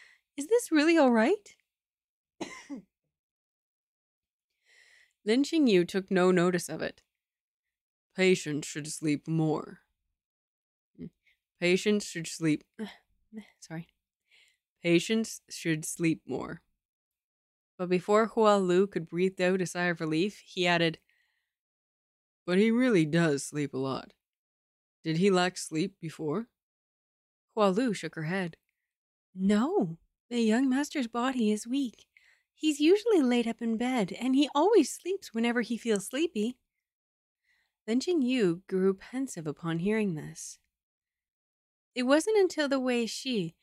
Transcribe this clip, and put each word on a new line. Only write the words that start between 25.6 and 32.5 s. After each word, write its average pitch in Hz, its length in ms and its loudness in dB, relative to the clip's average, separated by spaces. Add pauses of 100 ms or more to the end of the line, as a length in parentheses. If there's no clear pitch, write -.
before?" 160 480 -6 (1040)
Hua 208 140 4
Lu 220 240 0
shook 165 220 -8
her 160 100 -8
head. 175 320 -4 (800)
"No, 208 640 0 (320)
the 240 100 -2
young 233 280 2
master's 269 380 -2
body 233 460 -2
is 214 140 -6
weak. 254 400 -6 (460)